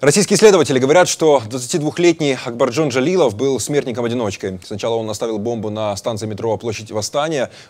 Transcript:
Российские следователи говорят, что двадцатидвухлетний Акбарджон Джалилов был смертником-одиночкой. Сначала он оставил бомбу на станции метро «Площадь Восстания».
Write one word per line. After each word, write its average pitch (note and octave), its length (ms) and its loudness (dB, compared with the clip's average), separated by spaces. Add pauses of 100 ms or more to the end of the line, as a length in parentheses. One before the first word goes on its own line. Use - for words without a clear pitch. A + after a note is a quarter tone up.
Российские F3+ 360 4
следователи F3 400 6
говорят, D3+ 300 6
что D3 420 2
двадцатидвухлетний D3 920 0
Акбарджон B2 460 -2
Джалилов C3 460 0
был C3 240 -2
смертником-одиночкой. A#2 1040 -4
Сначала A2+ 320 -4
он A2 140 -4
оставил A2 300 -4
бомбу G#2+ 300 -4
на G#2+ 260 -4
станции A2 320 -6
метро G#2+ 300 -4
«Площадь A2 340 -8
Восстания». C#3+ 580 -4 (200)